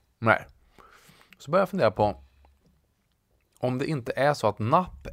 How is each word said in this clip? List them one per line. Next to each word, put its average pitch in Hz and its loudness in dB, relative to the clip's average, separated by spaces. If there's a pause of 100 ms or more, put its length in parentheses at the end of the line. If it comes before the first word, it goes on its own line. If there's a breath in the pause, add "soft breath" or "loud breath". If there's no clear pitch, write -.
(240)
Nej. 110 2 (880 loud breath)
Så - -16
började 190 4
jag 180 0
fundera 131 2
på 104 0 (1400)
om 127 -2
det 139 -4
inte 143 -4
är 143 2
så 117 0
att 101 -2
napp 151 -2